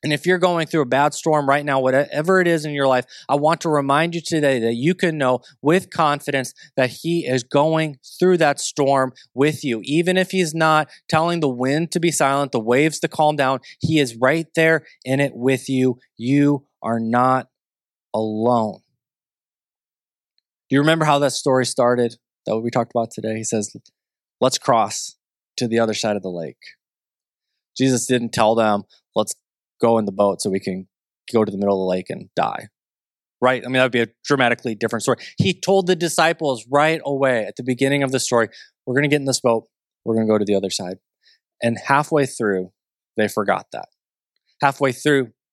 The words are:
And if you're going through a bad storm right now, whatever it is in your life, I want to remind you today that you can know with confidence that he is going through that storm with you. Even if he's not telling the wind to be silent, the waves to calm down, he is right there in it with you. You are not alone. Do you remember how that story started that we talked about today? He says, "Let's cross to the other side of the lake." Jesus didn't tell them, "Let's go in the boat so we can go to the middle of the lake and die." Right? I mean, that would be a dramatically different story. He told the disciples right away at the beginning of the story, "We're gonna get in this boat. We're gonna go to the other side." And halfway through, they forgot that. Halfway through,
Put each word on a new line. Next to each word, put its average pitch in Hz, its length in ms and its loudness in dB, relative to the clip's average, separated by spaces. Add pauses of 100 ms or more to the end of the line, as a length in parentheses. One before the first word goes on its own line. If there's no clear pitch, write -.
And 151 80 -2
if 143 140 -4
you're 180 140 2
going 170 260 2
through 156 160 -2
a 131 60 0
bad 139 260 2
storm 151 340 0
right 143 160 2
now, 143 160 0
whatever 143 640 2
it 175 60 2
is 165 180 0
in 151 80 -6
your 143 140 0
life, 127 180 2 (240)
I 135 60 2
want 151 260 0
to 170 80 -2
remind 147 460 0
you 170 100 -6
today 147 320 0
that 117 160 0
you 139 220 0
can 170 200 -2
know 127 260 0 (200)
with 175 300 0
confidence 143 640 -2 (200)
that 127 140 2
he 165 380 -4
is 127 160 0
going 156 560 0 (200)
through 180 180 4
that 147 220 2
storm 135 540 0 (220)
with 143 280 0
you. 117 200 -2
Even 170 340 0
if 185 140 0
he's 170 240 -2
not 156 340 2 (180)
telling 170 320 0
the 151 80 0
wind 135 440 -2
to 180 80 -2
be 170 100 2
silent, 139 420 0
the 123 80 0
waves 131 420 2
to 165 60 -4
calm 151 280 0
down, 135 240 0 (200)
he 160 200 0
is 120 160 -2
right 143 400 0
there 160 320 2 (180)
in 131 140 0
it 139 160 0
with 127 340 -2
you. 127 300 0 (180)
You 143 480 2 (160)
are 117 180 -2
not 123 520 0 (600)
alone. 110 720 -2 (1900)
Do 135 100 2
you - 20 6
remember 160 260 2
how 147 140 4
that 139 140 0
story 131 340 0
started 120 480 0 (320)
that 113 100 -2
we 117 140 -4
talked 120 240 -2
about 113 160 -2
today? 110 260 -8
He 113 60 -8
says, 107 280 -4 (680)
"Let's 127 180 0
cross 113 600 -2 (400)
to 123 100 -4
the 113 100 0
other 113 160 0
side 107 220 -2
of 98 80 -6
the 95 80 -6
lake." 85 260 -10 (1200)
Jesus 127 300 0
didn't 120 260 0
tell 110 220 2
them, 107 300 0 (300)
"Let's 107 200 -2 (460)
go 117 160 4
in 107 80 0
the 98 60 -4
boat 98 280 2
so - 80 -4
we 98 120 -2
can 95 280 -8 (460)
go 113 100 4
to 104 80 -2
the 98 60 -8
middle 101 160 0
of 95 100 0
the 92 60 -2
lake 92 220 -4
and 80 240 -12
die." - 320 -4 (760)
Right? 127 240 0
I - 20 -10
mean, 127 120 0
that 127 60 4
would 120 60 -2
be 117 120 2
a 110 60 -4 (140)
dramatically 120 520 0
different 110 260 -4
story. 123 160 0 (220)
He 190 200 0
told 196 280 0
the 185 80 2
disciples 160 760 -2
right 151 340 2
away 131 440 0
at 107 80 -14
the 127 80 -10
beginning 135 400 0
of 131 80 -2
the 131 80 0
story, 117 300 0 (360)
"We're 131 80 -6
gonna 143 140 2
get 143 140 0
in 139 40 -6
this 135 140 -2
boat. 117 280 0 (380)
We're 117 80 -2
gonna 110 140 0
go 107 100 2
to 104 80 0
the 101 80 0
other 98 160 -2
side." 92 300 -10 (640)
And 117 160 -2
halfway 143 480 0
through, 95 460 -4 (440)
they 107 100 0
forgot 98 440 -2
that. - 180 -12 (720)
Halfway 139 300 0
through, 135 420 0 (200)